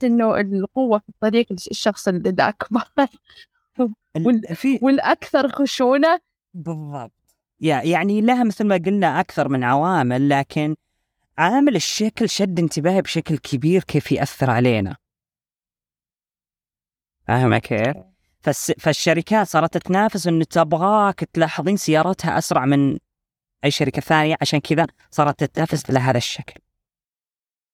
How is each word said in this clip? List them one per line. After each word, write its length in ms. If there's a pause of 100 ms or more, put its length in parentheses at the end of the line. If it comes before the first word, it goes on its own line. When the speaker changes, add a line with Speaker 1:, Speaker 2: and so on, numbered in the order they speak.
Speaker 1:
إنه 360
القوة 600
في 100
الطريق 420
الش-، 160
الشخص 400
ال-، 200
الأكبر. 560 (140)
<laughs> 120 (1040)
Speaker 2:
ال-، 120
Speaker 1:
وال-، 280
Speaker 2:
في 260
Speaker 1:
والأكثر 680
خشونة. 720 (340)
Speaker 2:
بالضبط. 580 (480)
يع-، 240
يعني 380
لها 220
مثل 200
ما 120
قلنا 440
أكثر 300
من 140
عوامل، 680
لكن 460 (600)
عامل 380
الشكل 540
شد 300
انتباهي 420
بشكل 360
كبير 460
كيف 280
يأثر 380
علينا. 460 (2250)
فاهمة 300
كيف؟ 300
Speaker 1:
أوكي. 260 (340)
Speaker 2:
فالس-، 320
فالشركات 680
صارت 260
تتنافس 540
إنه 160
تبغاك 760
تلاحظين 580
سيارتها 600
أسرع 280
من 320 (640)
أي 80
شركة 300
ثانية، 400
عشان 180
كذا 280 (240)
صارت 320
تتنافس 460
لهذا 280
الشكل. 440 (1120)